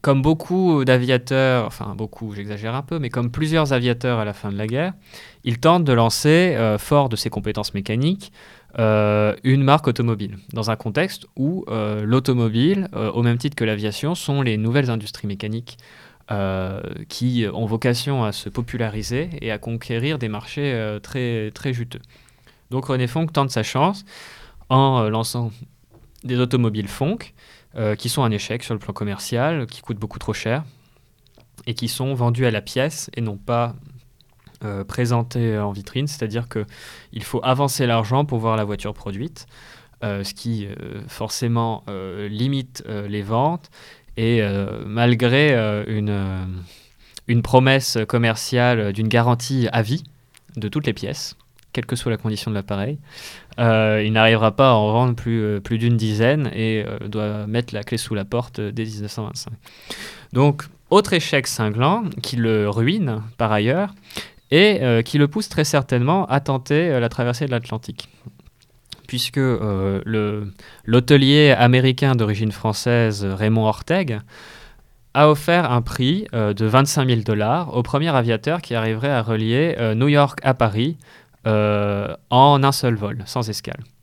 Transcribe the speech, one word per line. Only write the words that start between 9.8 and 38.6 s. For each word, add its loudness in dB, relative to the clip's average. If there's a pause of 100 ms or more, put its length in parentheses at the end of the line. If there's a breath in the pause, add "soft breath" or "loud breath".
automobile, -2 (160)
dans -4
un 0
contexte -4 (100)
où, -2
euh, -4
l'automobile, 2
euh, -2
au 0
même 2
titre -4
que -2
l'aviation, -2
sont -2
les 0
nouvelles 0
industries -6
mécaniques, -8 (540 loud breath)
euh, -4 (280)
qui -2
ont -4
vocation 0
à -2
se -10
populariser -6 (120)
et -4
à -4
conquérir -4
des -4
marchés, -6
euh, -4
très, -4
très -6
juteux. -8 (680 soft breath)
Donc -4
René 0
Fonck -2
tente 2
sa -2
chance 0 (640 loud breath)
en, 4
euh, 2
lançant -2 (720)
des -2
automobiles 2
Fonck, -4 (420 soft breath)
euh, -2
qui -8
sont 0
un 2
échec -4
sur -8
le -6
plan -10
commercial, -4
qui -16
coûtent -8
beaucoup -10
trop -6
cher -4 (1000 soft breath)
et -6
qui -4
sont -4
vendus 0
à 2
la -2
pièce -4
et -6
non -4
pas, -2 (920)
euh, -6
présentés -2
en -4
vitrine, -6
c'est-à-dire -6
que -6 (480 loud breath)
il -10
faut -4
avancer 0
l'argent 2
pour -2
voir 0
la 0